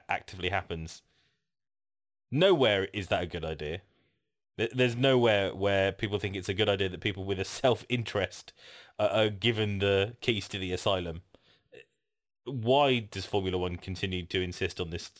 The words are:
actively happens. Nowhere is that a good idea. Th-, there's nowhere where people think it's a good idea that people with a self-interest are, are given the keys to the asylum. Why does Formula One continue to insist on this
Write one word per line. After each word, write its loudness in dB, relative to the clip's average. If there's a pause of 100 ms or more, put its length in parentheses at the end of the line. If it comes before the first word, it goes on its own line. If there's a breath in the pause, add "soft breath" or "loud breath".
actively -4
happens. -6 (1300)
Nowhere 4
is -6
that 0
a -4
good -8
idea. -6 (760)
Th-, 0
there's 2
nowhere 4
where 2
people -4
think -4
it's -4
a -2
good 2
idea 0
that -8
people -4
with -2
a -2
self-interest -2 (460 loud breath)
are, 2
are 4
given 0
the 2
keys -2
to -8
the -4
asylum. -2 (1300 soft breath)
Why 4
does -6
Formula 0
One -2
continue -6
to -2
insist -4
on -6
this -8